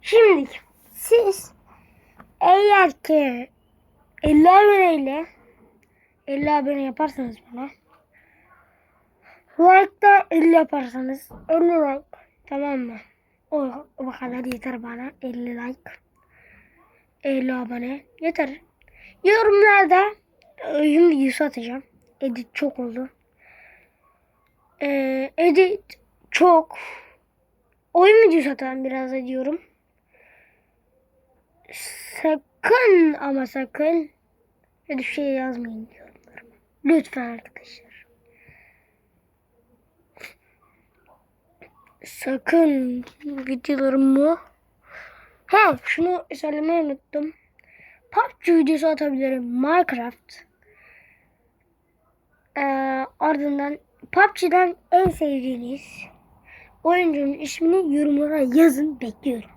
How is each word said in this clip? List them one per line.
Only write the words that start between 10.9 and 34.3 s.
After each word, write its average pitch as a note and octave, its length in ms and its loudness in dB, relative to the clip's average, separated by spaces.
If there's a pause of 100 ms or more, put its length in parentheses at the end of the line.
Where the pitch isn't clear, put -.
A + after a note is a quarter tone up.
elli E4 200 2
like, C#4+ 480 -4 (320)
tamam C#4 300 -6
mı? A#3 180 -12 (540)
O, C#4 340 -8 (120)
o C4 140 -10
kadar B3 340 -12
yeter B3 380 -10
bana. A#3+ 280 -16 (100)
Elli A#3+ 360 -12
like, B3 340 -16 (1300)
elli C4 300 -4
abone B3 520 -10 (160)
yeter. D#4+ 280 -4 (720)
Yorumlarda G4+ 840 4 (680)
oyun D4+ 380 4
videosu C4+ 320 -2
atacağım. B3+ 400 -8 (380)
Edit B3 320 -8
çok - 260 -6
oldu. B3 300 -10 (1700)
Ee, C4+ 560 -4
edit F4+ 640 0 (320)
çok. E4 460 2 (1160)
Oyun G#4 360 6
videosu D4+ 200 0
atalım C4 340 -8
biraz C4 280 -8
da C4 160 -8
diyorum. C4 340 -6 (2500)
Sakın E4+ 920 2
ama C#4 320 -6
sakın D4+ 640 -4 (800)